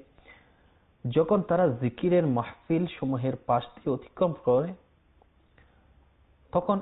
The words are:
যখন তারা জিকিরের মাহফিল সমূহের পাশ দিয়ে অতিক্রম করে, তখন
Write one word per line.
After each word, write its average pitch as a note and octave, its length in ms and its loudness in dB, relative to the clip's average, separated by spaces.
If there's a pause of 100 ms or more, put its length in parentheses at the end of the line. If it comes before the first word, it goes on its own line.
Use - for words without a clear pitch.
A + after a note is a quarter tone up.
(1120)
যখন D#3+ 320 2
তারা F3 260 2
জিকিরের D#3 580 0
মাহফিল D#3 600 -2
সমূহের C3 460 -4 (140)
পাশ B2 180 2
দিয়ে - 300 -6
অতিক্রম E3 380 -2 (120)
করে, C#3+ 300 2 (1800)
তখন F#3+ 300 0